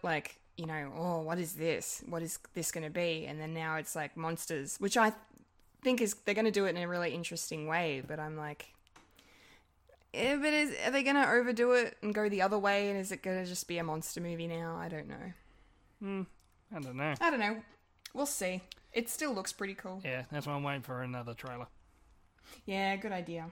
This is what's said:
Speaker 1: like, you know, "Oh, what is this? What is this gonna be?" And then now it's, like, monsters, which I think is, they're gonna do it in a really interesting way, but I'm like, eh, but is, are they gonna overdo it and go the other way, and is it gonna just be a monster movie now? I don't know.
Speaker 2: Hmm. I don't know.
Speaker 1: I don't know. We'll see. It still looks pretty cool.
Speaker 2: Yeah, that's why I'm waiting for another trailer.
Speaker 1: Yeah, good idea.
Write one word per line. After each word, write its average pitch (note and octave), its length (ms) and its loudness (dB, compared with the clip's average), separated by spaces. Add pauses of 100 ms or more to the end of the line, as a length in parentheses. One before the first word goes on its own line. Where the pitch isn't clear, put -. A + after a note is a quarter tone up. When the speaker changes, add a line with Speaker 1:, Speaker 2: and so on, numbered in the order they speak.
Speaker 1:
like, D#3+ 360 0 (180)
you E3 100 -6
know, D3+ 300 -4
"Oh, E3+ 240 0
what D#3+ 180 -2
is E3 160 -2
this? D3+ 520 0
What E3+ 160 -4
is E3 160 -4 (160)
this E3 180 -2
gonna D#3 180 -4
be?" E3 360 0
And D3+ 140 -6
then D#3 140 -6
now D#3+ 220 -2
it's, D#3 200 -4
like, D3 200 -4
monsters, D#3+ 640 -4
which G3+ 180 2
I A3 160 8 (680)
think B3+ 180 6
is, G#3 140 2 (100)
they're G3+ 100 2
gonna A3 160 4
do G3+ 140 4
it F#3 120 4
in F3 60 -2
a F3 60 -2
really F3 240 0
interesting E3 540 -4
way, D#3 400 2
but D3+ 140 -6
I'm D#3 160 -6
like, D3+ 360 -8 (1400)
eh, B3+ 220 4
but D4 160 4
is, D4+ 220 4 (120)
are A#3+ 40 4
they C#4 120 4
gonna C#4 260 6
overdo A#3+ 440 6
it A#3+ 300 4
and G#3 120 0
go G#3+ 140 2
the G3 140 2
other G3 160 4
way, G3+ 320 4
and G3 80 0
is F#3+ 140 -4
it F3+ 100 -6
gonna F#3 240 -2
just F3+ 220 -6
be E3+ 100 -2
a E3+ 60 0
monster D#3+ 360 -4
movie E3+ 280 -4
now? E3 280 -4
I E3+ 120 -6
don't D3+ 200 -8
know. D#3 240 -10 (680)
Speaker 2:
Hmm. G3 220 -4 (520)
I D#3+ 60 -6
don't B2+ 160 -8
know. D3 240 0
Speaker 1:
I E4+ 100 4
don't C4 100 2
know. G#3+ 220 0 (520)
We'll C#4+ 120 0
see. F#3 360 -2 (300)
It A#3 160 0
still D4 240 -2
looks F#3+ 200 -4
pretty G3 220 -6
cool. F#3+ 300 -10
Speaker 2:
Yeah, B2+ 260 -2
that's D3 160 -4
why D3 80 -2
I'm C#3+ 80 -2
waiting C#3 200 -2
for B2+ 200 -6
another B2 320 -6
trailer. B2 320 -10 (960)
Speaker 1:
Yeah, G3 320 0
good G3+ 160 -4
idea. E3+ 400 -4